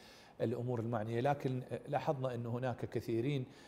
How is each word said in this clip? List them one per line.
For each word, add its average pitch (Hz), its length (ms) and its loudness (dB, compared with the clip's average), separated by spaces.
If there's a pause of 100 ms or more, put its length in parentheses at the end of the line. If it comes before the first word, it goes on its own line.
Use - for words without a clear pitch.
(420)
الأمور 120 380 2
المعنية. 117 420 0
لكن، 135 400 2 (100)
آه، 120 160 -2
لاحظنا 135 480 0
أن 117 100 -2
هناك 120 400 -2
كثيرين 123 600 0 (220)